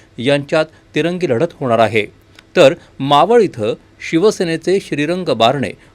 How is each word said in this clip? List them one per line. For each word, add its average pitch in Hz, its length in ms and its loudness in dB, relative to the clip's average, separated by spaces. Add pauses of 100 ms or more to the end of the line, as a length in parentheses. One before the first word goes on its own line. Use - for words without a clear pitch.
(180)
यांच्यात 143 460 0 (300)
तिरंगी 170 340 -2
लढत 135 320 -2
होणार 120 180 0
आहे. 107 280 0 (500)
तर 156 180 6 (260)
मावळ 151 420 2
इथं 120 320 -4 (360)
शिवसेनेचे 175 720 0
श्रीरंग 165 480 -4
बारणे 117 420 0 (240)